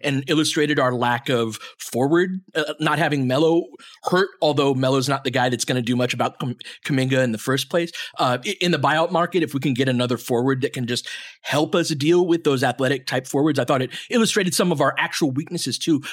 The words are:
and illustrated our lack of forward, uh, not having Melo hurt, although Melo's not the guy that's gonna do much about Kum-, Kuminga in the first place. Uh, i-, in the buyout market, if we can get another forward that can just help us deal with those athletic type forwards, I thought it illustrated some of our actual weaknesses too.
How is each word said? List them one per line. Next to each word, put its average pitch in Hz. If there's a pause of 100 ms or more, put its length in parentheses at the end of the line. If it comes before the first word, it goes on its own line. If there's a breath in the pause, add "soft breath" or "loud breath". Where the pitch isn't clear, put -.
and 139
illustrated 151
our 127
lack 120
of 117 (200 loud breath)
forward, 170 (140)
uh, 151
not 151
having 147
Melo 160 (400 loud breath)
hurt, 185 (100)
although 143
Melo's 131
not 135
the 131
guy 127
that's 123
gonna 127
do 120
much 123
about 120
Kum-, 127 (300 loud breath)
Kuminga 131
in 120
the 107
first 135
place. 170 (280 loud breath)
Uh, 127
i-, 202
in 180
the 156
buyout 156
market, 170
if 147
we 135
can 139
get 131
another 123
forward 127
that 135
can 123
just 120 (360 loud breath)
help 151
us 165
deal 165
with 165
those 135
athletic 131
type 131
forwards, 143
I 123
thought 131
it 131 (180 loud breath)
illustrated 214
some 180
of 147
our 135
actual 156
weaknesses 143
too. 147 (100)